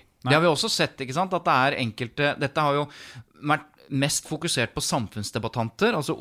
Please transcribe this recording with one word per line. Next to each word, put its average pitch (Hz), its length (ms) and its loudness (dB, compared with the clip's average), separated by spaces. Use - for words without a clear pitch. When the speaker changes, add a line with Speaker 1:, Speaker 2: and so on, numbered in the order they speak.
Speaker 1:
Nei. 127 100 -2
Speaker 2:
Det 135 60 8
har 156 60 6
vi 170 100 6
også 196 180 0
sett, - 320 -2
ikke 131 140 -8
sant? 185 180 0
At 170 100 -2
det 165 120 4
er 135 260 4
enkelte, 139 560 -2
dette 143 240 -2
har 147 140 2
jo 147 80 0
vært 147 240 0
mest 139 400 -2
fokusert - 460 -2
på 147 100 -4
samfunnsdebattanter, 113 1120 -2
altså 156 260 -2